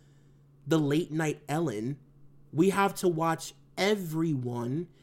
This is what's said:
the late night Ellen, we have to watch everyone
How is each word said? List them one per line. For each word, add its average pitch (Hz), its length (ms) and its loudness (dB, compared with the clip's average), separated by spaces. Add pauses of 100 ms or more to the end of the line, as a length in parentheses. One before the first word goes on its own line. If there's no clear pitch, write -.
(680)
the 160 120 2
late 151 320 0
night 156 380 -2
Ellen, 139 480 -2 (560)
we 180 180 4
have 196 260 2
to 190 120 0
watch 160 460 -2 (240)
everyone 160 1080 -2 (160)